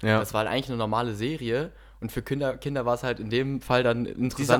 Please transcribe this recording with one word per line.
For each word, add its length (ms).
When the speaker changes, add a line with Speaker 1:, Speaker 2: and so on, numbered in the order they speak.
Speaker 1:
Ja. 180
Speaker 2:
Das 140
war 60
halt 100
eigentlich 200
eine 80
normale 380
Serie 580
und 140
für 80
Kinder, 340
Kinder 300
war's 180
halt 160
in 100
dem 300
Fall 240
dann 220
interessant, 320